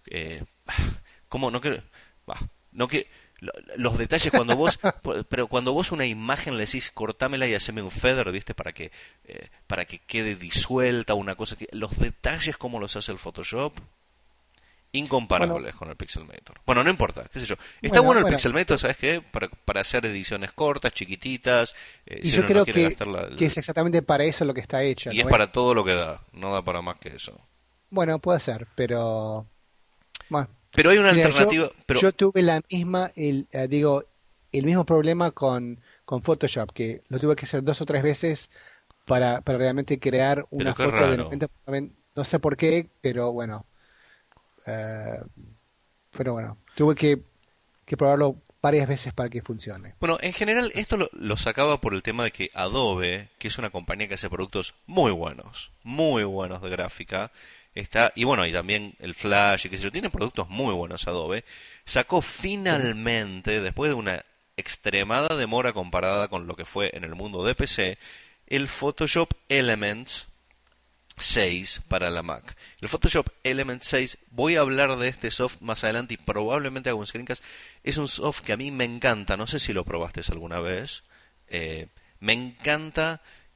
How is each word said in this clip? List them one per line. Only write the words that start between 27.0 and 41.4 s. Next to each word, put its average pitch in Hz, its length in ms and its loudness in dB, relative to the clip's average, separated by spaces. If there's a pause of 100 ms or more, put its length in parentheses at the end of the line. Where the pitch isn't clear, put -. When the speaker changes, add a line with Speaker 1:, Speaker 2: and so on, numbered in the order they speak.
Speaker 1:
eso. - 300 -14 (500)
Speaker 2:
Bueno, 160 300 0
puede 175 200 2
ser, 117 360 -6
pero, 110 760 -2 (800)
bueno, 143 200 -2 (260)
Speaker 1:
Pero 160 140 8
hay 202 80 10
una 202 140 8
Speaker 2:
Mira, 165 120 8
yo, 156 60 6
Speaker 1:
alternativa, 143 400 4 (160)
pero 127 140 4
Speaker 2:
yo 190 120 6
tuve 190 300 4
la 165 280 4
misma, 180 460 -2
el, 143 360 0
eh, 131 160 -2
digo, 143 360 2 (480)
el 139 140 0
mismo 175 200 4
problema 165 460 4
con, 123 480 -2 (260)
con 123 160 -4
Photoshop, 143 500 0
que 113 380 -6
lo 131 100 -4
tuve 151 160 4
que - 100 -8
hacer 135 180 -2
dos 147 180 0
o 151 40 -6
tres 139 180 0
veces 151 480 0 (540)
para, 123 360 2
para 127 160 0
realmente 131 420 0
crear 135 380 4
Speaker 1:
Pero 143 140 -8
Speaker 2:
una 135 220 0
Speaker 1:
qué 127 100 0
Speaker 2:
foto 135 120 4
de 104 60 6
Speaker 1:
raro. 127 240 4
Speaker 2:
noventa 151 220 -4